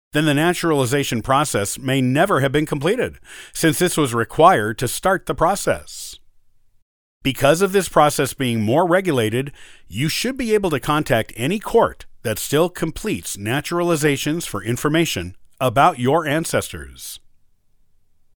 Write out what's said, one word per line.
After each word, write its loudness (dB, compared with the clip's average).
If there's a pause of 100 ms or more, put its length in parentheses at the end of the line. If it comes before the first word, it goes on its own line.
(140)
then 2
the 4
naturalization 0
process 0
may 0
never 2
have 0
been 0
completed, -4 (340)
since 2
this 0
was 0
required 2
to -2
start -2
the -4
process. -4 (1040)
Because 2
of 2
this 0
process 4
being -2
more 2
regulated, 0 (340)
you -2
should -4
be 0
able 2
to 0
contact 0
any -2
court 0 (160)
that -4
still 0
completes -6
naturalizations -2
for -8
information -2 (240)
about 2
your 2
ancestors. -4 (1200)